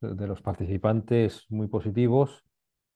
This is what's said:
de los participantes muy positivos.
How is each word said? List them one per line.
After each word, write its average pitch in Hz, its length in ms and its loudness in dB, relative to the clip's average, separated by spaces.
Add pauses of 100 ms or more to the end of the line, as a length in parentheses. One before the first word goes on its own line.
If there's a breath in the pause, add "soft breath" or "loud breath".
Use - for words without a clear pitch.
de 101 260 -8
los 98 140 -8
participantes 107 1080 0
muy 107 180 -4
positivos. 117 760 0 (520)